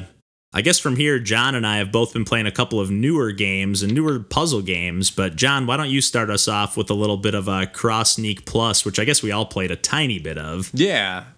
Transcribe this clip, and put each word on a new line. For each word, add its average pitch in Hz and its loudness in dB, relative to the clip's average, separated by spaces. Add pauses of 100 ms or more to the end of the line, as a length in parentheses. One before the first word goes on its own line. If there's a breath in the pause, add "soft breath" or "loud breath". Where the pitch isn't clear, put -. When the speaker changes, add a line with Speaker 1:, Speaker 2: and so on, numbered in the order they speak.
(520)
Speaker 1:
I 98 0
guess 175 4
from 135 0
here, 143 2
John 117 0
and 117 0
I 104 0
have 101 -2
both 113 2
been 113 -2
playing 110 0
a 101 0
couple 117 0
of 98 0
newer 120 2
games 98 0
and 101 0
newer 151 2
puzzle 127 0
games. 90 -2
But 92 -2
John, 131 2
why 127 2
don't 147 -2
you 135 2
start 113 0
us 104 2
off 104 0
with 107 0
a 104 2
little 104 2
bit 101 0
of 98 -4
a 95 0
Cross 113 0
Sneak 107 -4
Plus, 113 2
which 98 -4
I 107 2
guess 139 2
we 107 -2
all 107 0
played 95 -4
a 85 -4
tiny 139 0
bit 78 -8
of. 82 -6
Speaker 2:
Yeah. 117 0 (120)